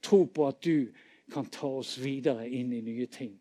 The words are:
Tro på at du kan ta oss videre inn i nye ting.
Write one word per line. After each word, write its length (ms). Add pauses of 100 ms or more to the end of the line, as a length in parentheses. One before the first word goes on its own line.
Tro 220
på 220
at 140
du 300 (400)
kan 180
ta 200 (100)
oss 220
videre 480
inn 240
i 120
nye 220
ting. 340